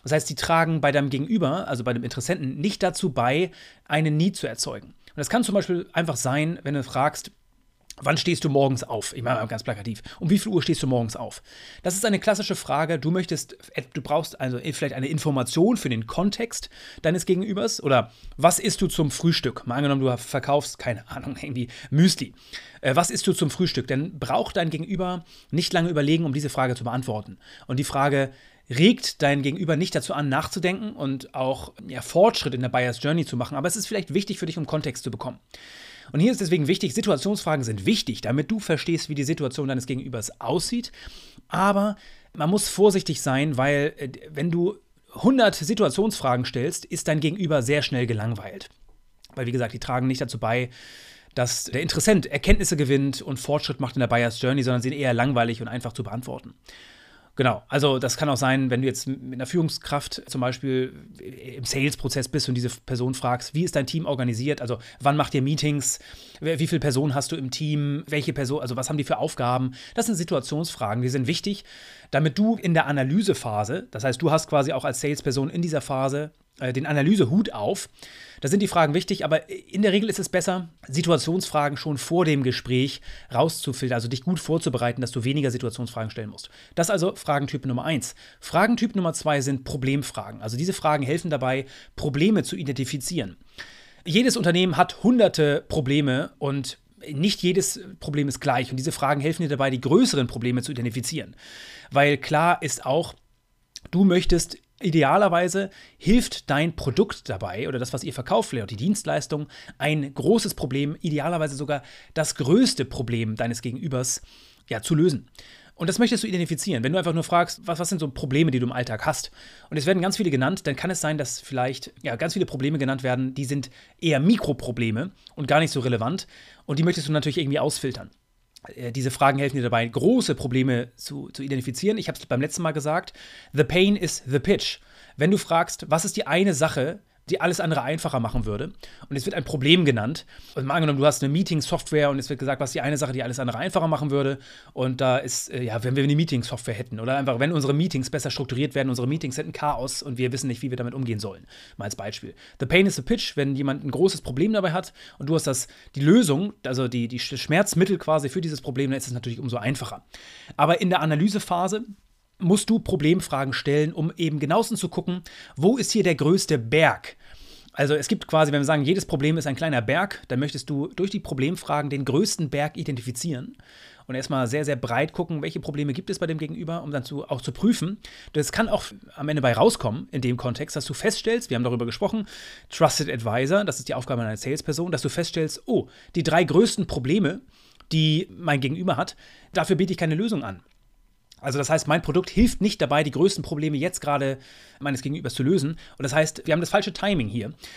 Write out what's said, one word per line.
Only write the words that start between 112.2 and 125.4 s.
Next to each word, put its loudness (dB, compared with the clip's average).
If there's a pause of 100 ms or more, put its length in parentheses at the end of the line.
größte 4
Problem -2
deines -4
Gegenübers, -4 (460)
ja, -4
zu 0
lösen. 4 (500)
Und 0
das 0
möchtest 4
du -2
identifizieren, -2
wenn 0
du 2
einfach 0
nur 0
fragst, 0
was, -2
was -4
sind 0
so -2
Probleme, 2
die 0
du 0
im -2
Alltag -4
hast? -2 (380)
Und -6
es -2
werden 4
ganz 0
viele 2
genannt, 2
dann 0
kann -4
es -4
sein, 0
dass -6
vielleicht, -4 (100)
ja, -4
ganz -2
viele 0
Probleme -2
genannt 0
werden, 0
die -4
sind -4 (320)
eher 2
Mikroprobleme 2 (220)
und -6